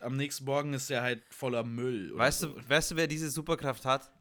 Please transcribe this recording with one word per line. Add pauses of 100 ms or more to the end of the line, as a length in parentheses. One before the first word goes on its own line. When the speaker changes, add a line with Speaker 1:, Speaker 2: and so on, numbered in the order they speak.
Speaker 1:
am
nächsten
Morgen
ist
der
halt (120)
voller
Müll
oder
Speaker 2:
Weißt
Speaker 1:
so.
Speaker 2:
du,
weißt
du,
wer
diese
Superkraft
hat? (100)